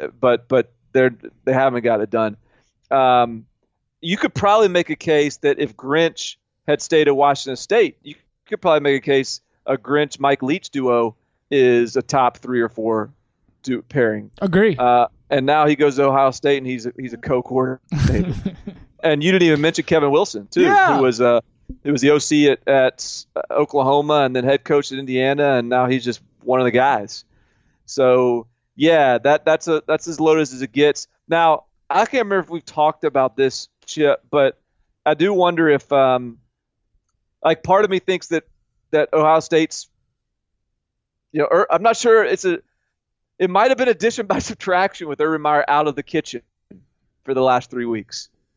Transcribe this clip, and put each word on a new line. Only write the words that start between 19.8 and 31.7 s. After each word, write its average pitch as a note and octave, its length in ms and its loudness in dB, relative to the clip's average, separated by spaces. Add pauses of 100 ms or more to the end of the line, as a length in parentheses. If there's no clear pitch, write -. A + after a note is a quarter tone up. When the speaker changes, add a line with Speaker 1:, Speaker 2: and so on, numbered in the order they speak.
Speaker 1:
Kevin D3 280 2
Wilson C#3+ 340 -2
too, - 160 -2
Speaker 2:
Yeah. F#4+ 340 4
Speaker 1:
who C3+ 60 0
was, A#2+ 180 0
uh, A#2+ 200 2 (420)
he C#3+ 80 -6
was C3+ 120 -2
the C#3 80 4
O D3 80 4
C D3 300 2
at, - 200 -2
at - 560 -2 (260)
Oklahoma D3 680 0
and B2+ 160 -2
then B2 80 -2
head C3+ 180 0
coach C#3+ 300 -2
at C3+ 80 -10
Indiana, C3+ 560 0
and A#2+ 120 -2
now B2+ 180 2
he's B2+ 180 -2
just A#2 160 -6 (240)
one B2+ 160 0
of C3 40 0
the B2 60 0
guys. A#2+ 540 -2 (640)
So B2 600 0 (300)
yeah, C#3+ 420 2
that, D3 260 0
that's D#3 220 0
a, D#3 220 -2
that's D#3 180 -2
as D#3 140 -12
loaded D#3 220 2
as C3 200 -8
it C3 80 -10
gets. D3 380 0 (180)
Now D#3+ 380 0 (260)